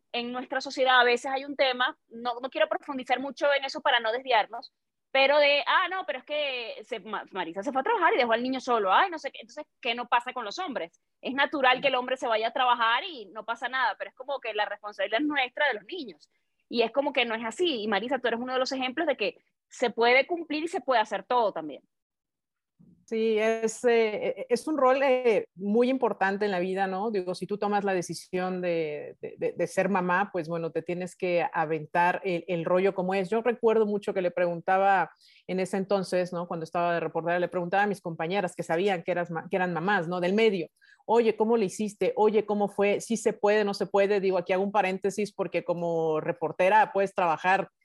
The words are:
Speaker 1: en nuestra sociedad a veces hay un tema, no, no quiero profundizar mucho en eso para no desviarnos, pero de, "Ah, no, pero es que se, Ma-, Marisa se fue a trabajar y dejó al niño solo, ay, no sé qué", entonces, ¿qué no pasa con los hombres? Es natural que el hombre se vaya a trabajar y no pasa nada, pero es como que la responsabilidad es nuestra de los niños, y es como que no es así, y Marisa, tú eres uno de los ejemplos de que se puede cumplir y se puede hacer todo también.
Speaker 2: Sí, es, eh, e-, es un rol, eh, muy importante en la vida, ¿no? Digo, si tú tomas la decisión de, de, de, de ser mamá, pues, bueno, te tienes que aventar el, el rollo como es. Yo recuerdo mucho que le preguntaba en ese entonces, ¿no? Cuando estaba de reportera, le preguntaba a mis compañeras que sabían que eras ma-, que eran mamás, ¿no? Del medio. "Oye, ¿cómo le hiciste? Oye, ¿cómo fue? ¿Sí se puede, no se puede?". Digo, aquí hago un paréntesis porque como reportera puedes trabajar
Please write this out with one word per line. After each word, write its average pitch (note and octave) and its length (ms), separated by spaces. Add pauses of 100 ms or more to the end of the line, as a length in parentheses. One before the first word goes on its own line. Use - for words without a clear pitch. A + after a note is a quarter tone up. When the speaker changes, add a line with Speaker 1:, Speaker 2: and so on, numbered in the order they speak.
(120)
Speaker 1:
en A#3+ 200
nuestra B3+ 280
sociedad C4 400
a A#3+ 40
veces A#3+ 260
hay C4+ 140
un C#4+ 120
tema, C4 420 (100)
no, A#3 320
no C4 100
quiero D#4 180
profundizar B3+ 520
mucho C#4 320
en C#4 120
eso C4+ 160
para B3+ 200
no A3 120
desviarnos, A#3 600 (380)
pero C4+ 280
de, C#4+ 280
"Ah, E4+ 240
no, F#4 160
pero C4 140
es - 40
que C4+ 500 (100)
se, A3 160
Ma-, F#3 320
Marisa F3+ 300
se C4 100
fue B3+ 80
a C4+ 40
trabajar G#4 300
y G4 40
dejó A#3+ 140
al A#3 100
niño B3+ 180
solo, A3 320
ay, E4 180
no D#4+ 80
sé C#4+ 140
qué", - 80
entonces, D4 240 (160)
¿qué A#3 140
no A#3+ 120
pasa B3 260
con B3 120
los G3+ 140
hombres? A3 420 (200)
Es C4 140
natural C4+ 460
que C#4 80
el C4 80
hombre B3 200
se C4 120
vaya A3 200
a A#3 40
trabajar A#3+ 520
y C#4+ 220
no G#3+ 180
pasa A#3 240
nada, B3 300
pero G3 120
es - 60
como C4+ 220
que A3 160
la G#3 120
responsabilidad G#3 540
es D4+ 60
nuestra D4 420
de C4 60
los - 100
niños, C#4 460 (380)
y A#3 140
es A3+ 100
como C#4 200
que B3+ 120
no A#3 100
es A3+ 100
así, B3 380
y G#3 60
Marisa, A3+ 320
tú B3 80
eres A#3 120
uno B3+ 120
de C4 80
los B3+ 120
ejemplos C4 340
de C#4 100
que G3 220 (300)
se - 220
puede B3 360
cumplir D#4 380
y - 40
se F#4 120
puede B3 200
hacer G#3+ 240
todo A#3 280
también. D3+ 300 (1200)
Speaker 2:
Sí, A3 340
es, A3+ 460
eh, A3+ 560
e-, F#3 100
es A#3 180
un D#4 80
rol, C4+ 260
eh, B3+ 520
muy G#3 340
importante G#3 560
en G#3 60
la F3+ 100
vida, F#3+ 260
¿no? F#3+ 240
Digo, F#3 240
si F3+ 120
tú G#3 100
tomas G#3 260
la G3 120
decisión F3+ 640
de, D#3 640
de, - 160
de, D#3 140
de E3+ 140
ser F#3 220
mamá, F#3 420
pues, E3+ 160
bueno, E3 260
te D#3+ 100
tienes F3+ 340
que F3 380
aventar E3 680
el, F3 260
el E3+ 180
rollo F#3 280
como F#3 200
es. F#3+ 160
Yo A3+ 100
recuerdo A3+ 460
mucho G#3 260
que F#3+ 80
le F3+ 100
preguntaba F3+ 800 (360)
en F#3 120
ese F#3+ 200
entonces, F#3 560
¿no? F3 140
Cuando E3 160
estaba F3 280
de E3+ 80
reportera, E3 380
le F3+ 100
preguntaba F3+ 360
a - 20
mis G3+ 160
compañeras E3+ 520
que - 80
sabían F3 400
que F3+ 100
eras F3 180
ma-, D#3+ 180
que - 80
eran F3+ 160
mamás, E3+ 340
¿no? F3+ 140
Del F3+ 140
medio. G#3 340 (380)
"Oye, A3+ 280
¿cómo A3 220
le A3+ 80
hiciste? G3 500
Oye, G#3+ 300
¿cómo G#3 240
fue? G3+ 320
¿Sí A3+ 160
se G#3+ 160
puede, G#3+ 320
no G3+ 80
se G3 140
puede?". G3+ 340
Digo, F#3+ 160
aquí F3+ 160
hago F#3 120
un G3+ 80
paréntesis F#3+ 600
porque F3 320
como E3 560
reportera F#3 720
puedes G3 220
trabajar F#3 560 (140)